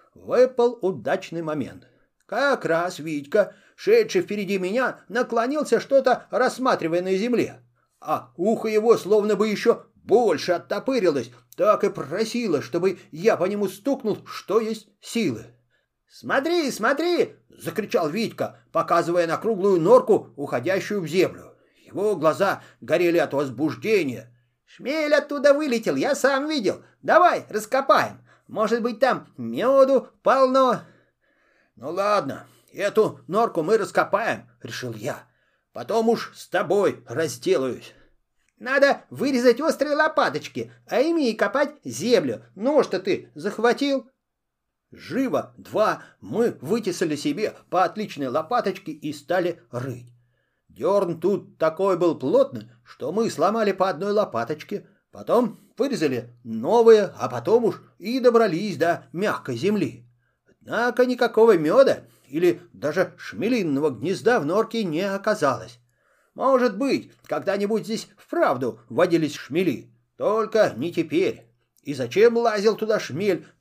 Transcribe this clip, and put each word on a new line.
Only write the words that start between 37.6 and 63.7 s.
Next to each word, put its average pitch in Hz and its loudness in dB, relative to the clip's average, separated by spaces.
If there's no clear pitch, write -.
"Надо 269 2
вырезать 240 2
острые 294 0
лопаточки, 262 -2
а 196 0
ими 311 0
и 220 -2
копать 220 -2
землю. 143 0
Нож-то 226 0
ты 180 -4
захватил?" 233 -2
Живо 165 -4
два 180 -2
мы 214 -2
вытесали 175 -2
себе 147 -4
по 139 2
отличной 143 -8
лопаточке 160 -4
и 151 -10
стали 175 -4
рыть. 123 -10
Дёрн 175 0
тут 180 -2
такой 175 0
был 165 0
плотный, 143 0
что 135 -10
мы 214 0
сломали 202 0
по 190 0
одной 185 -4
лопаточке, 156 -4
потом 185 -2
вырезали 147 -2
новые, 190 4
а 127 -4
потом 175 2
уж 196 -2
и 233 -6
добрались 214 2
до 165 0
мягкой 170 -4
земли. 165 -2
Однако 240 0
никакого 233 4
мёда 170 4
или 165 0
даже 151 -2
шмелиного 165 -2